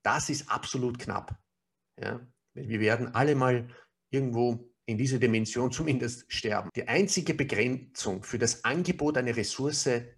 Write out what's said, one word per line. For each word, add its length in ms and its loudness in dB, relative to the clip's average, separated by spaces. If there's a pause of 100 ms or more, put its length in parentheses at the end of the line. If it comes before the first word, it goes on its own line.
Das 260 2
ist 200 -4
absolut 500 -2
knapp. 380 -6 (640)
Ja? 260 -6 (280)
Wir 260 -4
werden 360 2
alle 200 4
mal 320 2 (420)
irgendwo 640 0 (140)
in 120 -2
dieser 200 2
Dimension 540 2
zumindest 600 -2
sterben. 460 -2
Die 100 -4
einzige 460 2
Begrenzung 880 -2
für 140 -6
das 260 0
Angebot 540 0
einer 180 2
Ressource 540 -2 (280)